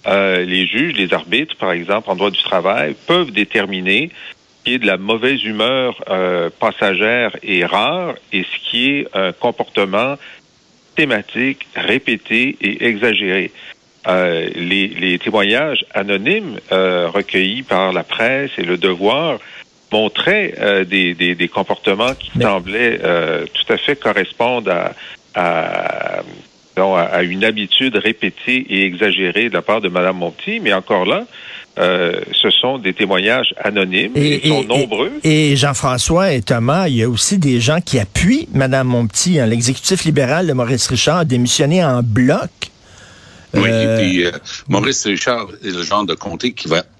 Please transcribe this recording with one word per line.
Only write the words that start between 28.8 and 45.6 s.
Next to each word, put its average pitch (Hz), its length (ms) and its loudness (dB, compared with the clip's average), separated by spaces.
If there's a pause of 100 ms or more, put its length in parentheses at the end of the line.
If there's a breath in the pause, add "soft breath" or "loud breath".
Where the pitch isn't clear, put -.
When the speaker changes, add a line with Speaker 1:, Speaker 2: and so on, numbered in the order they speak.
Speaker 1:
exagérée 95 640 0
de 98 60 -4
la 85 80 0
part 110 180 0
de 95 80 -2
Madame 90 280 0
Monpetit. 90 420 -6
Mais 131 140 0
encore 95 320 0
là, 175 200 0 (540 loud breath)
euh, 90 420 2 (120)
ce - 180 2
sont 123 260 2
des 95 160 -2
témoignages 104 680 0
anonymes, 98 540 0
Speaker 2:
Et, 147 320 2
Speaker 1:
ils - 20 4
sont 143 120 2
Speaker 2:
et, 131 60 -2
Speaker 1:
nombreux. 123 440 0 (120)
Speaker 2:
et, 151 280 4
et 143 60 4
Jean-François 143 760 2
et 123 100 0
Thomas, 135 440 2
il 139 100 2
y 110 60 4
a 117 60 2
aussi 123 280 0
des 139 220 4
gens 147 220 2
qui - 180 0
appuient 202 540 2
Madame 135 340 2
Monpetit, 123 520 2
hein. 123 80 4
L'exécutif 117 580 0
libéral 151 420 2
de 151 60 0
Maurice 123 340 0
Richard 147 320 2
a 165 60 2
démissionné 139 580 2
en 127 200 2
bloc. 123 460 2 (1040 loud breath)
Speaker 3:
Oui, 98 100 4
Speaker 2:
Euh, 113 320 2
Speaker 3:
et - 60 2
puis, 90 240 2
euh, 87 40 0 (360 loud breath)
Maurice 110 400 0
Richard 110 400 -2 (180)